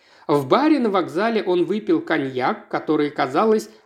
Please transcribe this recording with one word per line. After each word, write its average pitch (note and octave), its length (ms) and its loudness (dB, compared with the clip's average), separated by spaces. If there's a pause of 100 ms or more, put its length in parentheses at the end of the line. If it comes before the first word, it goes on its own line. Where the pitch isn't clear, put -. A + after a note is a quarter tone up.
(280)
В C#3+ 200 0
баре C#4 320 4
на A#3 100 0
вокзале F#3+ 540 -2
он F3+ 220 0
выпил F#3+ 360 0
коньяк, C3+ 680 -4
который, D3+ 420 -2
казалось, E3 580 0 (160)